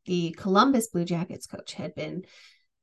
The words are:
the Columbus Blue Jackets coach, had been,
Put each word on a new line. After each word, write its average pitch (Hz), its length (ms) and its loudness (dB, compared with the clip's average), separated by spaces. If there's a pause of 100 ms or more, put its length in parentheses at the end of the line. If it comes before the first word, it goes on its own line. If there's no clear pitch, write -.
the 170 320 0
Columbus 226 500 4
Blue 175 180 0
Jackets 175 420 -4
coach, - 260 -14
had - 220 -8
been, 156 300 -6 (580)